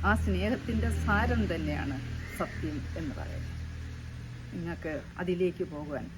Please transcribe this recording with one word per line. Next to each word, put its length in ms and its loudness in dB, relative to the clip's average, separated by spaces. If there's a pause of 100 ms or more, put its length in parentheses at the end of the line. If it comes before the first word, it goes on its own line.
ആ 100 10
സ്നേഹത്തിൻ്റെ 720 2
സാരം 640 4
തന്നെയാണ് 440 0 (380)
സത്യം 440 -2 (160)
എന്ന് 180 -4
പറയുന്നത്. 400 -6 (1000)
നിങ്ങൾക്ക് 460 -4 (160)
അതിലേക്ക് 460 2
പോകുവാൻ 540 -4